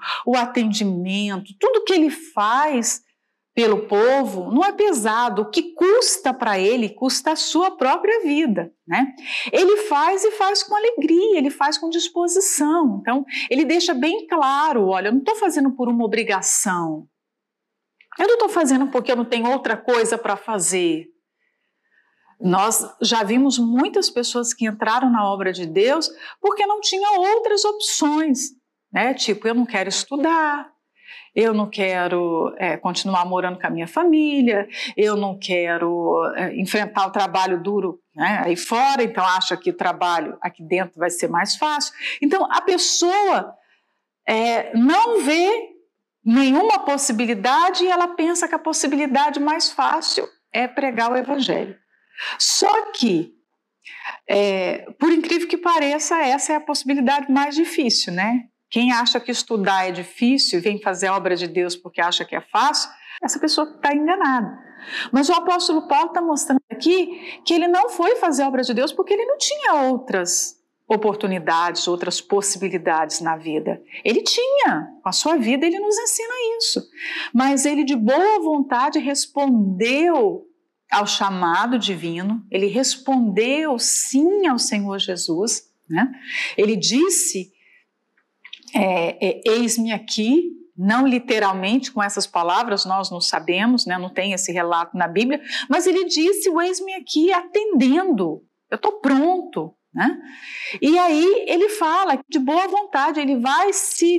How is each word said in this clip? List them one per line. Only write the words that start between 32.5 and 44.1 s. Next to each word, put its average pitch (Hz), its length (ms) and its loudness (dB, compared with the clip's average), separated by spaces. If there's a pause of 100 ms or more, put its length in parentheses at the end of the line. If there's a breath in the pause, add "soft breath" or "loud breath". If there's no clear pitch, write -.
é, 170 200 -2
continuar 180 480 -2
morando 180 340 -4
com - 80 -4
a - 20 -2
minha 165 180 -6
família, 285 800 2 (260 loud breath)
eu 208 220 2
não 196 200 -4
quero, 170 1000 -2
é, 170 180 -6
enfrentar 202 520 -2
o 185 40 -6
trabalho 185 500 0
duro, 190 380 -4 (160)
né, 180 300 0
aí 170 100 0
fora, 247 480 0
então 190 220 -2
acha 185 320 0
que 180 120 -4
o 175 60 -2
trabalho 175 640 -2
aqui 175 220 -10
dentro 180 340 -4
vai 170 120 -2
ser 175 180 -4
mais 175 300 -2
fácil." 294 360 -2 (280 loud breath)
Então, 311 280 2
a - 120 0
pessoa, 359 920 0 (720)